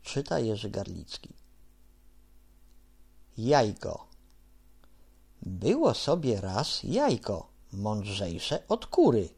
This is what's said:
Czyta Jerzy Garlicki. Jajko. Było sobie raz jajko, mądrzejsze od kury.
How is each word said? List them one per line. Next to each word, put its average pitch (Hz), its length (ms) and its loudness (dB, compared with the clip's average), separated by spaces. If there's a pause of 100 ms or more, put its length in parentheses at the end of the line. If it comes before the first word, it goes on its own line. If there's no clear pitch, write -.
Czyta 147 380 -4
Jerzy 107 300 -2
Garlicki. 95 600 -10 (2000)
Jajko. 113 720 2 (1300)
Było 131 520 2
sobie 139 480 0
raz 95 420 -2
jajko, 180 640 0 (260)
mądrzejsze 101 960 -4
od 233 180 -2
kury. 131 520 6